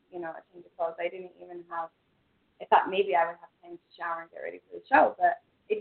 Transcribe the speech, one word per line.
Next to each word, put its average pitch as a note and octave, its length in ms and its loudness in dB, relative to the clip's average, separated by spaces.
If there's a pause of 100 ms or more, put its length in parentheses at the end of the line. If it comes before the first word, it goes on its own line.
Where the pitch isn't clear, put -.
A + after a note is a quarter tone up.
(140)
you F3+ 80 -10
know, E3 160 -6
a - 40 -18 (120)
change F3 120 -20
of - 120 -20
clothes. E3 240 -2
I F3 80 -2
didn't F3+ 320 -12
even F3 320 -14
have, E3 160 -6 (720)
I E3+ 80 -12
thought F3+ 240 6
maybe F#3+ 240 2
I E3+ 80 4
would E3+ 160 -6
have - 100 -20 (140)
time F3 160 -16
to - 160 -20
shower E3+ 240 -6
and E3 100 -16
get - 140 -16
ready - 240 -10
for F3 80 -14
the F3 80 -18
show, C#4+ 320 4
but F3 240 2 (300)
I - 100 0